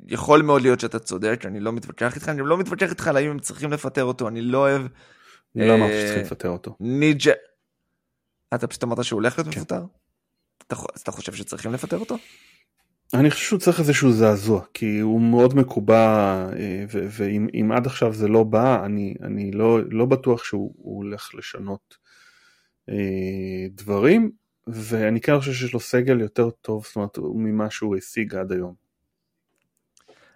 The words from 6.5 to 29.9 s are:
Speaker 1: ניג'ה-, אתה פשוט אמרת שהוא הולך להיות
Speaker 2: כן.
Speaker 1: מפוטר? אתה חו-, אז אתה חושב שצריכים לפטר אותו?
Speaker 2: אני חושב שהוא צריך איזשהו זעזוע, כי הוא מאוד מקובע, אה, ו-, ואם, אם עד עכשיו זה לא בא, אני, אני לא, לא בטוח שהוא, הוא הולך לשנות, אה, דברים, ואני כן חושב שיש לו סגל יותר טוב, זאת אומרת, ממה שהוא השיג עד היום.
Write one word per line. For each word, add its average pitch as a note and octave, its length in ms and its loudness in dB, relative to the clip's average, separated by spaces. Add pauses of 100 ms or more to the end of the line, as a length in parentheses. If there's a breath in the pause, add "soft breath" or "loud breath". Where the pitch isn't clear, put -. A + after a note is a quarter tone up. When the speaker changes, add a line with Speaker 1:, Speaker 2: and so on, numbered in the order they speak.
Speaker 1:
ניג'ה-, C#3 540 2 (1200)
אתה A#2+ 140 -4
פשוט - 160 -10
אמרת A#2+ 200 -4
שהוא A#2 140 -4
הולך A2 200 -2
להיות D#3 160 -6
Speaker 2:
כן. - 60 -8
Speaker 1:
מפוטר? F3 240 -8 (840)
אתה A#2+ 80 -8
חו-, - 200 -10
אז - 60 -20
אתה - 100 -8
חושב - 220 -12
שצריכים G#2 400 -10
לפטר E3+ 240 -6
אותו? A3 180 -8 (960 soft breath)
Speaker 2:
אני C#3+ 180 6
חושב - 140 -4
שהוא G3+ 140 0
צריך F3 200 2
איזשהו C#3 320 4
זעזוע, G#2+ 500 4 (120)
כי G#2+ 260 -2
הוא A2 220 2
מאוד A#2+ 340 6
מקובע, A2+ 400 4 (640)
אה, G2 360 -6
ו-, G2 160 -4
ואם, G#2 440 -2
אם A2 180 0
עד A#2+ 140 2
עכשיו A#2+ 280 -2
זה G#2+ 140 0
לא A2+ 160 6
בא, A2 420 2
אני, G2+ 360 -4
אני G2+ 300 -6
לא, A2+ 280 4 (100)
לא A2 160 0
בטוח C3 380 0
שהוא, G2+ 340 -6
הוא G#2 200 -12
הולך G2+ 380 -10
לשנות, G2+ 600 -14 (920 soft breath)
אה, G#2 60 -6 (800)
דברים, A#2 560 2 (360)
ואני A2 540 -2
כן D3 180 2
חושב C3+ 140 -4
שיש B2 200 -6
לו A#2+ 60 -4
סגל B2 420 2
יותר A#2 280 0
טוב, A2 360 -8
זאת - 100 -20
אומרת, G2+ 220 -6 (160)
ממה G#2+ 360 -2
שהוא G#2 260 -4
השיג G#2 400 -6
עד F#2 160 -6
היום. F2+ 220 -4 (1600 soft breath)